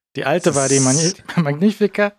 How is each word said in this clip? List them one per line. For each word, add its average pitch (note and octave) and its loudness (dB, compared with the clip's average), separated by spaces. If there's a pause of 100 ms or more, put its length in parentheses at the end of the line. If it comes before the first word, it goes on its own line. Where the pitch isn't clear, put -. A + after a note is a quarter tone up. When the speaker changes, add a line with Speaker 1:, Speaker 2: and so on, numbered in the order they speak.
(160)
Speaker 1:
die - -6
alte E3 0
Speaker 2:
Das C#3 0
Speaker 1:
war C#3 2
die C3+ 2
Magni-, D3+ 0 (120)
<laughs> - -12
Magnifica. G3+ 0